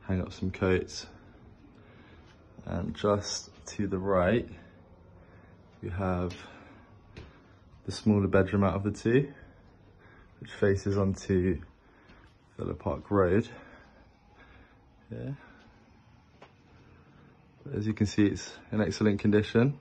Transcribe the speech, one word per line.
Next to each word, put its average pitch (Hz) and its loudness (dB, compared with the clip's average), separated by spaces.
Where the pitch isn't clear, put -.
hang 92 -2
up 90 -8
some 92 -4
coats. - -2
And 87 -6
just - 0
to - -4
the 95 -2
right, 95 2
you 98 -6
have 90 -2
the 98 -8
smaller 104 2
bedroom 95 2
out 92 2
of 98 -2
the 104 -2
two, 120 0
which - -16
faces 98 0
onto 92 2
Villa 90 -6
Park 73 -6
Road. 98 4
Yeah. 120 -10
But - -10
as 104 -4
you 110 -2
can 104 0
see, 104 4
it's - -2
in 107 0
excellent 98 0
condition. 113 4